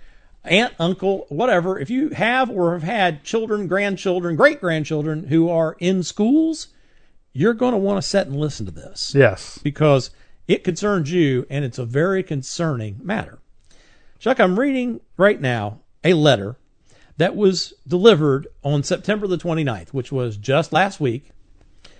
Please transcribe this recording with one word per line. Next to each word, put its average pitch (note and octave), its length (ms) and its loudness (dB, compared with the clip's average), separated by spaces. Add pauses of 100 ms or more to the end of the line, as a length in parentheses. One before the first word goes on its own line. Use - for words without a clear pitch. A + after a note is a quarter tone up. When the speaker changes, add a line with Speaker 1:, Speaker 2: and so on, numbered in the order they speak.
(440)
Speaker 1:
aunt, A3 340 2
uncle, F#3+ 500 -2
whatever, F#3+ 520 0
if C#3 100 -8
you B3+ 200 -2
have A#3+ 380 0
or F3 260 0
have E3 100 -8
had F3+ 400 -2
children, G#3+ 420 -2
grandchildren, F3+ 680 -2
great-grandchildren D#3+ 880 0
who E3 240 2
are E3 320 0
in F#3 240 0
schools, D4+ 640 0 (640)
you're G3+ 220 2
gonna B3 220 0
wanna G3 260 -2
sit G3 260 -2
and C#3 80 -6
listen C#3+ 300 -4
to F2+ 60 -10
this. - 440 -10
Speaker 2:
Yes. A#2+ 480 2
Speaker 1:
Because C#3+ 460 2 (360)
it G#3+ 160 0
concerns F3+ 480 -2
you, C#3+ 400 2
and C#3 140 -4
it's B2 140 -8
a B2+ 60 -6
very E3+ 380 0
concerning C3 800 -6
matter. - 380 -8 (800)
Chuck, B3+ 180 0
I'm F#3+ 220 4
reading B3+ 400 -2 (160)
right G3+ 240 4
now A#2 400 -2 (240)
a F3 100 4
letter B2 420 2 (600)
that E3+ 180 0
was F#3+ 400 0 (120)
delivered D#3 600 4 (160)
on C#3+ 220 0
September G3+ 420 -2
the F#3 120 -2
twenty-ninth, C#3+ 540 -4
which C3+ 200 -6
was B2 240 -4
just C3 360 0
last F#3+ 280 2
week, C3 300 -4 (680)